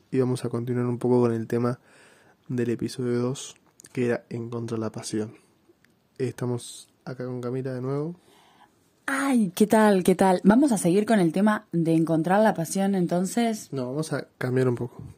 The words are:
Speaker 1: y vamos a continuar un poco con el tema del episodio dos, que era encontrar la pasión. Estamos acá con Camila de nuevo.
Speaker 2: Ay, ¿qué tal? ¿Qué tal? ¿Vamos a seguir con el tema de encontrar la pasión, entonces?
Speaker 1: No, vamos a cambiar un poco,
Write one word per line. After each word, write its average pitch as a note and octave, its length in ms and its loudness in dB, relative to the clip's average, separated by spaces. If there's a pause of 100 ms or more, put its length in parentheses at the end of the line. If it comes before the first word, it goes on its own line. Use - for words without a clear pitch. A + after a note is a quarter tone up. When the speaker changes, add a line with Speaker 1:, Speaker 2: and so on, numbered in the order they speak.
(120)
Speaker 1:
y C3 80 0
vamos B2+ 260 0
a A#2 40 -6
continuar B2 380 -2
un A#2+ 100 -2
poco B2 240 4
con A#2+ 120 4
el A2+ 140 -4
tema A#2+ 320 -2 (680)
del A#2+ 240 -2
episodio A#2+ 480 -4
dos, B2 360 -6 (360)
que B2+ 160 -2
era A#2 220 -4
encontrar A#2 500 -8
la A2 120 -4
pasión. A2 440 -6 (840)
Estamos B2 720 -8 (160)
acá B2+ 200 -10
con B2+ 160 -8
Camila C3 320 -6
de B2 80 -8
nuevo. C#3+ 340 -6 (920)
Speaker 2:
Ay, C4+ 480 0
¿qué G#3+ 140 2
tal? G#3+ 360 4
¿Qué F#3 120 4
tal? F#3 280 4
¿Vamos B3 280 6
a G3+ 60 2
seguir F#3 280 2
con A3+ 140 4
el E3 140 2
tema G#3 380 0
de E3 220 2
encontrar E3 480 2
la G#3+ 140 4
pasión, G3 400 -2
entonces? F#3 760 -2
Speaker 1:
No, C3 160 -6
vamos D3 260 -6
a C3+ 140 -4 (120)
cambiar B2+ 300 2
un B2 60 2
poco, - 280 -8 (140)